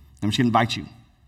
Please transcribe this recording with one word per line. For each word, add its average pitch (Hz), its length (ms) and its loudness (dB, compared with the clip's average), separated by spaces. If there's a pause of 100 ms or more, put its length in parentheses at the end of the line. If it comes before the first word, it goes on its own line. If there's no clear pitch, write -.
(240)
I'm 104 60 0
just 107 100 -2
gonna 123 80 2
invite 113 280 2
you 82 120 -10 (400)